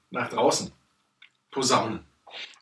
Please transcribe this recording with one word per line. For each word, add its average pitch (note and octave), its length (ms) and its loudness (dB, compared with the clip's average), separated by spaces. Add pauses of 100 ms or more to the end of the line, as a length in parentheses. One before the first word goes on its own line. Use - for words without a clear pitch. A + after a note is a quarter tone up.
(100)
nach A2+ 200 -4
draußen - 420 2 (800)
posaunen. A#2+ 520 0 (580)